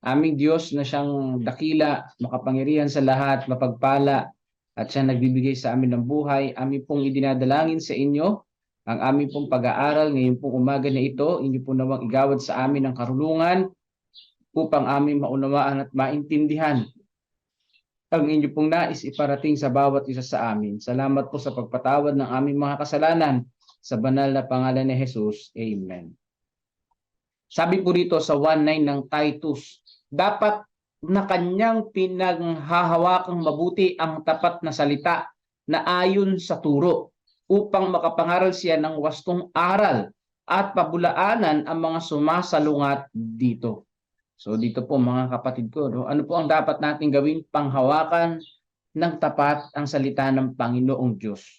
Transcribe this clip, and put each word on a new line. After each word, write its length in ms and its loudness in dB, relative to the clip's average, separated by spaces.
Aming 320 2
Diyos 360 2
na 120 -2
siyang 580 -2
dakila, 640 -2
makapangyarihan 640 0
sa 160 0
lahat, 460 2
mapagpala, 800 0
at 80 -4
siya 180 -2
nagbibigay 480 2
sa 220 -4
amin 220 2
ng 100 -2
buhay. 480 0
Amin 300 -4
pong 200 -2
idinadalangin 760 0
sa 120 -8
inyo 520 0
ang 160 -4
aming 240 2
pong 220 -6
pag-aaral 580 2
ngayon 320 2
pong 160 -4
umaga 320 2
na 140 0
ito. 420 0
Inyo 160 -2
po 160 -2
nawang 320 -2
igawad 320 2
sa 240 -4
amin 240 0
ang 80 -4
karunungan 720 0
upang 320 0
aming 320 2
maunawaan 640 0
at 80 -18
maintindihan 960 0
ang 160 2
inyo 240 2
pong 240 2
nais 320 0
iparating 480 0
sa 160 0
bawat 400 2
isa 160 -6
sa 240 -2
amin. 320 -4
Salamat 480 -2
po 80 -8
sa 160 -6
pagpatawad 640 0
ng 80 0
aming 320 -2
mga 240 -2
kasalanan 640 2
sa 160 -4
banal 320 2
na 80 0
pangalan 480 0
ni 80 0
Jesus. 560 -4
Amen. 640 -8
Sabi 400 0
po 80 2
rito 240 2
sa 160 0
one 320 4
nine 160 2
ng 240 0
Titus, 800 -4
dapat 560 0
na 240 0
kanyang 640 0
pinaghahawakang 1400 0
mabuti 560 0
ang 320 -4
tapat 400 0
na 80 -4
salita 560 0
na 160 0
ayon 560 2
sa 160 -4
turo 560 2
upang 400 2
makapangaral 640 2
siya 240 0
ng 240 -2
wastong 520 -4
aral 600 2
at 240 0
pabulaanan 920 2
ang 160 -4
mga 240 -2
sumasalungat 1080 0
dito. 760 -4
So 160 -6
dito 320 -2
po 80 -2
mga 400 2
kapatid 320 -4
ko, 240 -4
no, 160 -6
ano 160 0
po 160 -2
ang 80 -2
dapat 320 2
nating 320 0
gawin? 380 2
Panghawakan 880 2
ng 240 0
tapat 560 0
ang 80 -4
salita 480 0
ng 240 0
Panginoong 640 0
Diyos. 240 -8